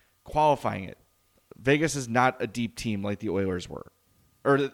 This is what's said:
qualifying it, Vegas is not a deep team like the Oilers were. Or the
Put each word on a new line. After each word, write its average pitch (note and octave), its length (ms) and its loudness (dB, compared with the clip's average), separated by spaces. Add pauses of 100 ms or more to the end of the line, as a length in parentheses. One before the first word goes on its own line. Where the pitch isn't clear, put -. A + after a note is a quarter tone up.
(240)
qualifying C3 600 0
it, - 140 -14 (600)
Vegas C#3+ 380 2
is C3 120 -6
not B2 340 2
a A#2+ 60 -4
deep A#2 280 -4
team G#2 280 -4
like G2+ 160 -4
the G#2+ 100 -6
Oilers F#2 400 -2
were. - 160 -12 (600)
Or C#3 120 6
the C#3 160 0